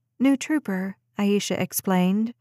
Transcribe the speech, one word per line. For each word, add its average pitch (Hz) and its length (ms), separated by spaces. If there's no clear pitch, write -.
"New 269 160
trooper," 196 600
Aisha 202 400
explained. 190 840